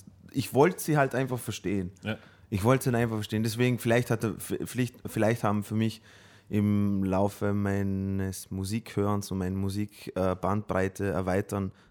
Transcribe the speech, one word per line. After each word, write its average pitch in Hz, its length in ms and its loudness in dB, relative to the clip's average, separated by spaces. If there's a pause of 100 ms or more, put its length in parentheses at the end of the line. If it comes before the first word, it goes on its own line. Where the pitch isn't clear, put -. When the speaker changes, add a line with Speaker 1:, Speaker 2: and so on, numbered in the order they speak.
(320)
Speaker 1:
ich - 220 -4
wollte 160 280 4
sie 151 160 0
halt 135 180 2
einfach 127 240 -2
verstehen. 95 520 -4 (120)
Speaker 2:
Ja. 107 140 -4 (320)
Speaker 1:
Ich 95 140 -2
wollte 131 260 4
sie 120 60 2
einfach 117 220 2
verstehen. 110 260 -2
Deswegen, 117 360 2
vielleicht 120 320 2
hat 113 120 0
er, 104 140 0
f-, - 180 -6 (100)
vielleicht, 120 300 -2 (120)
vielleicht 113 360 0
haben 104 200 2
für 107 120 -6
mich 110 260 0 (460)
im 101 560 2
Laufe 101 500 2
meines 98 960 -2
Musikhörens 101 800 -2
und 95 80 -2
meiner 92 180 -2
Musik-, 98 580 -6
äh, 92 200 2
Bandbreite 95 720 0
erweitern 95 640 0 (200)